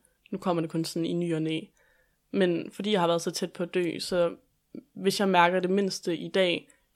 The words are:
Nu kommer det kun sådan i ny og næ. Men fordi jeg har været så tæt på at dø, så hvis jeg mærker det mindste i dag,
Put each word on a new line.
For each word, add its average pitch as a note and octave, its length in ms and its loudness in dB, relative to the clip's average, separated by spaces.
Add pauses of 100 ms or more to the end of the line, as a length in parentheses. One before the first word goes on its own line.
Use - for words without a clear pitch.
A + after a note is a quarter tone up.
(300)
Nu F#3+ 80 -6
kommer F3 220 0
det D#3+ 100 -4
kun E3 140 -2
sådan E3 220 -4
i F3 60 -2
ny E3+ 220 -2
og D#3 80 -2
næ. D#3+ 180 -2 (680)
Men F3+ 420 0
fordi G#3 200 -4
jeg F#3+ 80 4
har E3+ 60 2
været E3+ 160 2
så F3+ 80 -4
tæt F3 220 -6
på F#3 100 -6
at F3 120 -6
dø, F3+ 240 -2
så F3 380 0 (580)
hvis F#3+ 260 0
jeg G3 80 2
mærker F3+ 320 6
det F3+ 100 0
mindste F#3+ 460 0
i E3+ 120 -8
dag, F3+ 400 0 (280)